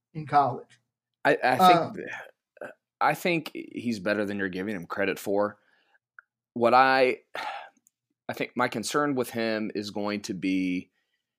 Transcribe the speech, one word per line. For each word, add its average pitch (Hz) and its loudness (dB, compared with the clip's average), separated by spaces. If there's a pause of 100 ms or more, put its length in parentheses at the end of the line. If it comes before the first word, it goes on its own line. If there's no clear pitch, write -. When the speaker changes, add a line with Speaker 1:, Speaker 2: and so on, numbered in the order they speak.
(140)
Speaker 1:
in 156 -10
college. 135 2 (560)
Speaker 2:
I, 139 4
I 123 2
think, 180 8
Speaker 1:
Um, 123 -6 (1040)
Speaker 2:
I 139 4
think 170 -2
he's 110 -6
better 104 0
than 101 -4
you're 98 -2
giving 95 -4
him 85 -10
credit 98 -2
for. 104 -2 (960)
What 117 4
I, 131 6 (1080)
I - -8
think - -8
my 123 2
concern 143 -2
with 123 -2
him 110 -4
is 104 -6
going 104 -4
to 107 -6
be 92 -2 (500)